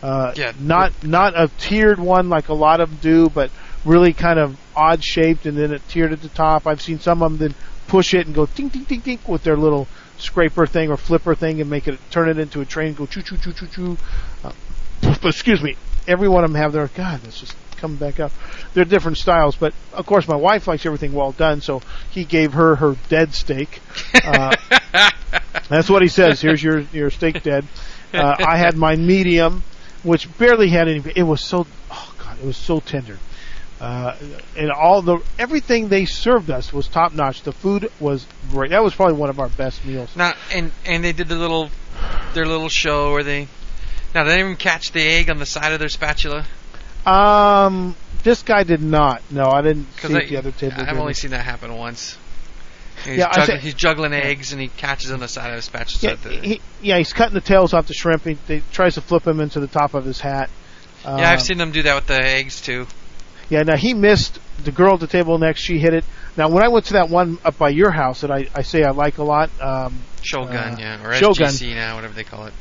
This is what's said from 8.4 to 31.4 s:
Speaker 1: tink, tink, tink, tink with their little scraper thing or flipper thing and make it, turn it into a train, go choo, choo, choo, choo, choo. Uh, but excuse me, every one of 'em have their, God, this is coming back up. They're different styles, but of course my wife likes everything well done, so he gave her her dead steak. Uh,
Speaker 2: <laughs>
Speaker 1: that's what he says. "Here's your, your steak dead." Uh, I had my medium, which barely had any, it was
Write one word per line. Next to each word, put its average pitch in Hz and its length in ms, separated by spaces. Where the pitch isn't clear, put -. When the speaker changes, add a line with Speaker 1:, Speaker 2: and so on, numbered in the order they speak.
Speaker 1:
tink, 277 260
tink, 269 140
tink, 240 160
tink 247 260
with 170 160
their 160 120
little 147 300
scraper 165 480
thing 160 240
or 147 80
flipper 165 380
thing 160 260
and 147 80
make 147 180
it, 135 100
turn 165 180
it 160 100
into 151 220
a 135 60
train, 156 280
go 147 120
choo, 190 160
choo, - 160
choo, 175 140
choo, 180 160
choo. 180 280
Uh, 135 60
but 143 260
excuse 170 360
me, 135 140
every 180 200
one 180 160
of 160 60
'em 151 60
have 151 160
their, 151 160
God, 175 340
this 110 200
is - 120
coming 160 180
back 147 240
up. 147 100
They're 180 100
different 165 320
styles, 160 400
but 156 160
of 185 100
course 185 240
my 156 80
wife 185 320
likes 156 160
everything 147 300
well 139 180
done, 151 300
so 135 180
he 185 140
gave 156 280
her 160 240
her 147 180
dead 160 260
steak. - 460
Uh, 135 320
Speaker 2:
<laughs> 202 400
Speaker 1:
that's 156 180
what 190 140
he 180 60
says. 165 340
"Here's 156 200
your, 156 180
your 147 180
steak 160 320
dead." 143 220
Uh, 143 240
I 165 120
had 170 180
my 160 200
medium, 170 680
which 170 340
barely 226 320
had 165 200
any, 151 140
it 180 60
was 156 180